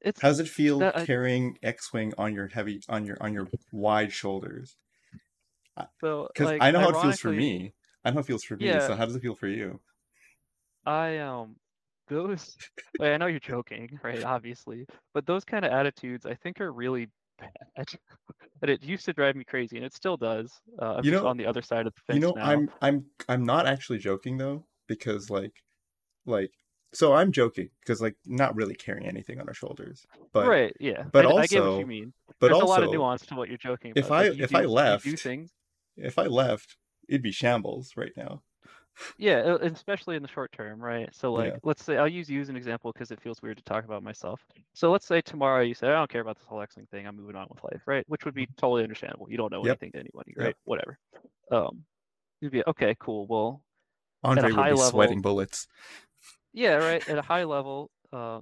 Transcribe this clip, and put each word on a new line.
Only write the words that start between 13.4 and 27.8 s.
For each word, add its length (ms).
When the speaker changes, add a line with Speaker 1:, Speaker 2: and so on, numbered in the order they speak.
Speaker 1:
joking, 640
right, 200
obviously, 640
but 120
those 180
kinda 280
attitudes, 540
I 80
think, 260
are 120
really 360
bad. 140
<laughs> 640
And 80
it 120
used 240
to 60
drive 240
me 80
crazy, 320
and 100
it 80
still 220
does. 440
Uh, 140
I'm 80
Speaker 2:
You 60
Speaker 1:
just 120
Speaker 2:
know, 20
Speaker 1:
on 120
the 100
other 160
side 240
of 80
the 60
Speaker 2:
you 100
Speaker 1:
fence 0
Speaker 2:
know, 160
Speaker 1:
now. 60
Speaker 2:
I'm, 280
I'm, 240
I'm 160
not 220
actually 320
joking, 400
though, 280
because, 420
like, 340
like, 280
so 200
I'm 180
joking, 380